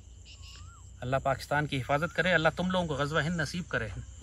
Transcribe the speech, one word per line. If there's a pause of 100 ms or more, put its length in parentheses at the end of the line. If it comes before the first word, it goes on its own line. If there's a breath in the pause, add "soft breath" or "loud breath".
(1000)
अल्लाह
पाकिस्तान
की
हिफाजत
करे,
अल्लाह
तुम
लोगों
को
ग़ज़वा
हिंद
नसीब
करे, (300)